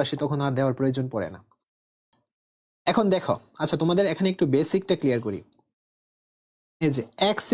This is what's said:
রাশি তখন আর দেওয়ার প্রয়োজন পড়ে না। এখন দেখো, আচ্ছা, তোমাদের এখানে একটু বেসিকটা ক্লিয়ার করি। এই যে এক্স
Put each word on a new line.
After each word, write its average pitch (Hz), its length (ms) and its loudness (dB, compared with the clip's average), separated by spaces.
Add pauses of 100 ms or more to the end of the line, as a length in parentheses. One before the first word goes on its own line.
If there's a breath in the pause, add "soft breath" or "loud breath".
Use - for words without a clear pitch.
রাশি 143 220 -2
তখন 147 240 -2
আর 135 120 0
দেওয়ার 135 200 0
প্রয়োজন 135 340 0
পড়ে 98 220 -4
না। - 60 -18 (1500)
এখন 214 140 4 (100)
দেখো, 143 200 0 (280)
আচ্ছা, 156 200 0
তোমাদের 175 300 2
এখানে 190 200 0
একটু 185 120 -2 (100)
বেসিকটা 170 460 2
ক্লিয়ার 123 260 2
করি। 98 140 -6 (1400)
এই 151 120 2
যে 113 60 -2 (280)
এক্স - 240 -2